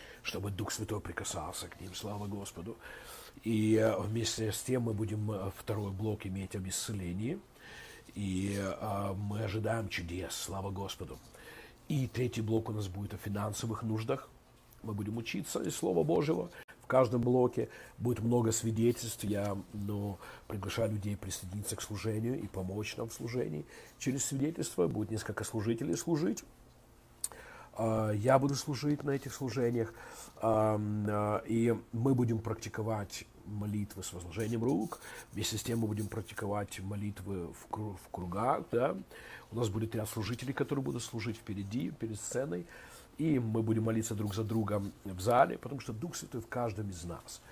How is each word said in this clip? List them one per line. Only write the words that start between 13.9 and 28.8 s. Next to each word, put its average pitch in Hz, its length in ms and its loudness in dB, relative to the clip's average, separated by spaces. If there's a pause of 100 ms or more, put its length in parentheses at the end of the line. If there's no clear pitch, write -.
Мы 110 100 -4
будем 104 240 -2
учиться - 440 -2
из 156 140 0
Слова 170 280 4
Божьего 165 480 4 (300)
в - 40 -20
каждом 123 360 6
блоке. 123 460 6 (300)
Будет 117 220 2
много 117 320 6
свидетельств. 113 720 2
Я, 101 340 0 (160)
ну, 101 460 -2 (280)
приглашаю 107 440 0
людей 101 260 -2
присоединиться 98 580 -6
к - 60 -6
служению 110 580 0
и 101 80 -4
помочь 95 500 -4
нам 117 120 -4
в - 40 -12
служении. 123 520 -4 (320)
Через 135 280 0
свидетельство 151 640 2
будет 107 220 -2
несколько 107 340 -2
служителей 117 540 0
служить. 170 460 0 (1300)
А, 110 380 2
я 117 260 8
буду 139 180 4
служить 143 480 0